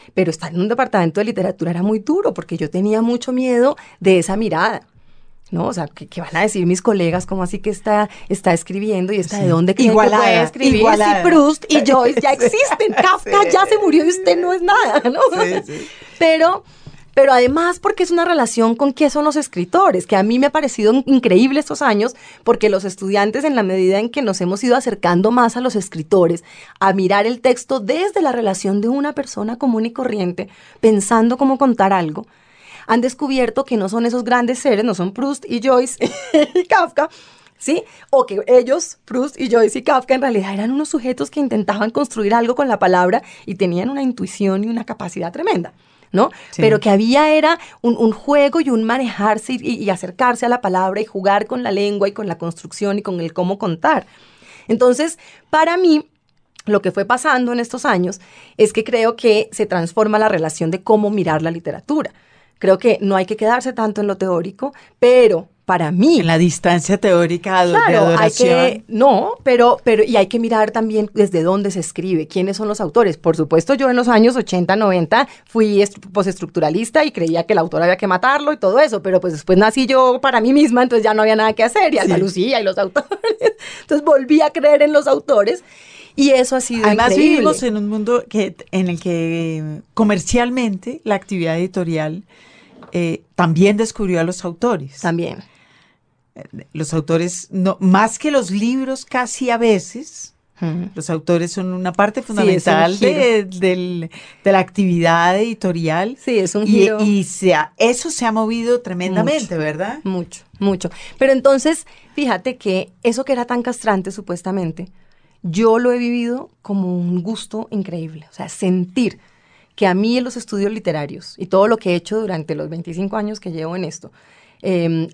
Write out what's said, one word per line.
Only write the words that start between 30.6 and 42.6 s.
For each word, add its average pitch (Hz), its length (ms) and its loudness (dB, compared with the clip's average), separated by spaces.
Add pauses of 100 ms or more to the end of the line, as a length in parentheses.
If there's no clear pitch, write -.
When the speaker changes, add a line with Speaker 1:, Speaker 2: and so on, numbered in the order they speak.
Speaker 1:
pensando 226 580 2
cómo 269 180 2
contar 233 360 2
algo, 165 340 -4 (600)
han 240 120 2
descubierto 262 640 -2
que 240 120 -2
no 196 120 -2
son 233 180 -2
esos 240 180 -2
grandes 240 340 0
seres, 226 260 0
no 220 100 0
son 185 180 -4
Proust 277 360 -6
y 240 160 -4
Joyce 254 400 2
<laughs> 311 500 0
y 359 100 0
Kafka, 359 440 0 (480)
¿sí? 330 280 -4 (260)
O 254 160 4
que 202 220 -6
ellos, 254 560 2
Proust 254 360 -6
y 262 80 -4
Joyce 226 300 2
y 240 40 -8
Kafka, 262 340 2
en 254 40 -2
realidad 208 320 -2
eran 214 200 -4
unos 302 160 -2
sujetos 254 420 -4
que - 80 -8
intentaban 214 520 -2
construir 226 440 -2
algo 233 220 0
con 285 100 0